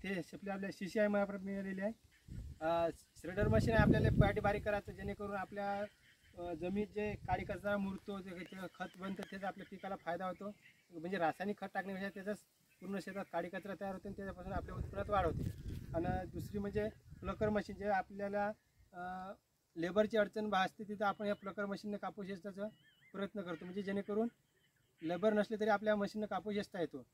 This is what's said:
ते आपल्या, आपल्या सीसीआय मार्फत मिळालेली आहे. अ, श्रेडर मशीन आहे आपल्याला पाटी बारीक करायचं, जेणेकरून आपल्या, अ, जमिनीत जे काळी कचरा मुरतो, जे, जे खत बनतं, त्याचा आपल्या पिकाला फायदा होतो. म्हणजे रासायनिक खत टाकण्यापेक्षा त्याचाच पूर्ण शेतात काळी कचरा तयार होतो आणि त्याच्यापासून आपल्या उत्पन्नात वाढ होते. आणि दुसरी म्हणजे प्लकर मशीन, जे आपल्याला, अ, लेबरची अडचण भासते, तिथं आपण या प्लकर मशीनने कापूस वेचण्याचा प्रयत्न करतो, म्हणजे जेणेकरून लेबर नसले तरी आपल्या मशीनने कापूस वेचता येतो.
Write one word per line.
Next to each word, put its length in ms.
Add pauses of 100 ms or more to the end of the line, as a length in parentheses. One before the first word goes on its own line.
ते 160
आपल्या, 340
आपल्या 180
सीसीआय 360
मार्फत 360
मिळालेली 380
आहे. 240 (560)
अ, 280 (280)
श्रेडर 300
मशीन 260
आहे 80
आपल्याला 280
पाटी 300
बारीक 260
करायचं, 260
जेणेकरून 440
आपल्या, 500 (520)
अ, 160
जमिनीत 340
जे 260 (140)
काळी 180
कचरा 320
मुरतो, 420
जे, 100
जे 380 (120)
खत 200
बनतं, 240
त्याचा 240
आपल्या 240
पिकाला 240
फायदा 300
होतो. 260 (480)
म्हणजे 180
रासायनिक 440
खत 120
टाकण्यापेक्षा 360
त्याचाच 280 (440)
पूर्ण 180
शेतात 320
काळी 180
कचरा 320
तयार 120
होतो 140
आणि 80
त्याच्यापासून 380
आपल्या 220
उत्पन्नात 340
वाढ 160
होते. 240 (460)
आणि 320
दुसरी 320
म्हणजे 300 (300)
प्लकर 300
मशीन, 260
जे 100
आपल्याला, 680 (420)
अ, 380 (440)
लेबरची 420
अडचण 320
भासते, 340
तिथं 220
आपण 200
या 100
प्लकर 300
मशीनने 320
कापूस 320
वेचण्याचा 380 (460)
प्रयत्न 280
करतो, 240
म्हणजे 160
जेणेकरून 460 (760)
लेबर 320
नसले 260
तरी 100
आपल्या 260
मशीनने 320
कापूस 280
वेचता 240
येतो. 340